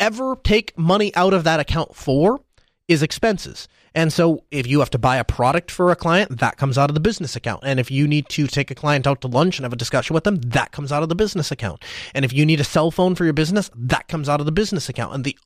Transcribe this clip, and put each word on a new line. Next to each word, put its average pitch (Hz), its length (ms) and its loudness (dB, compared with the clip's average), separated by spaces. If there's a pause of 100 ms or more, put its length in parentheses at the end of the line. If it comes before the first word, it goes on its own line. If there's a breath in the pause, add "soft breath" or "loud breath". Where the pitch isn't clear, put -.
ever 247 420 -2
take 220 340 2
money 190 380 2
out 185 180 4
of 170 120 2
that 160 160 2
account - 340 -4
for 156 460 2 (480)
is 160 120 4
expenses. - 680 -2 (260 soft breath)
And 160 160 2
so 165 400 2
if 135 160 -4
you 139 120 2
have 131 100 2
to - 80 -2
buy 127 180 2
a 123 80 0
product 135 480 0
for 180 200 2
a 165 40 4
client, 170 440 0
that 123 180 0
comes 135 200 0
out 143 120 4
of 147 40 -2
the 151 60 0
business 170 380 -2
account. 113 260 -6
And 135 160 0
if 123 100 -2
you 139 160 2
need 147 220 0
to 147 200 -2
take 139 220 -2
a 135 60 -10
client 143 320 0
out 139 140 0
to 131 80 -6
lunch 151 280 2
and 139 60 -8
have 123 80 -6
a 120 60 -8
discussion 123 360 -2
with 160 120 0
them, 208 160 2
that 120 320 -2
comes 143 180 -8
out 147 120 0
of 165 40 -4
the 170 80 -2
business 196 360 -2
account. 101 340 -8 (280 loud breath)
And 135 120 -2
if 123 80 -4
you 147 120 4
need 156 140 2
a 143 60 2
cell 160 260 0
phone 185 240 2
for 180 80 -2
your 160 80 2
business, 156 440 0
that 123 340 -4
comes 151 180 -6
out 147 140 0
of 147 40 -2
the 156 60 -2
business 190 380 -2
account. 123 260 -8
And 135 80 -6
the 135 220 -6